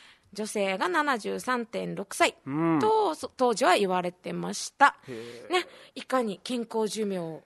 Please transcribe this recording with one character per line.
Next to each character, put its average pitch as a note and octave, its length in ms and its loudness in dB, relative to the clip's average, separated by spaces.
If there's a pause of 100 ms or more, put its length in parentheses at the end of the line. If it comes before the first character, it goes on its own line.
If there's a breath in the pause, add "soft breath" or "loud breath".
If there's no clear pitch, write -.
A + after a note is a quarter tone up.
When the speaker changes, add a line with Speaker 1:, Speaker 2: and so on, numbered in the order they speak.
(320 soft breath)
Speaker 1:
女 G3+ 140 -6
性 F#3+ 320 -2
が E4 100 0
七 D4 300 2
十 G3 220 -6
三 A#3+ 260 -2
点 F3+ 280 -6
六 F#3+ 200 -8
歳 D#4+ 220 2 (100)
Speaker 2:
う C3+ 40 -6 (260)
ん。 - 40 4
Speaker 1:
と、 G#4+ 340 2
そ-、 - 220 -10
当 B3 160 2
時 G#3 120 0
は F4 120 6
言 G3+ 120 2
わ F#3 120 2
れ F3 120 -4
て - 200 -12
ま F3 220 -6
し - 200 -8
た。 C#4 220 6 (120)
Speaker 2:
へ A#3+ 420 -12
ー。 - 20 0
Speaker 1:
ね。 F4+ 140 0 (280 loud breath)
い C4 100 -12
か C4 180 0
に G3+ 200 -4
健 A#3+ 300 -4
康 A3 160 0
寿 G#3+ 160 -2
命 G3 140 -2
を E3 280 -8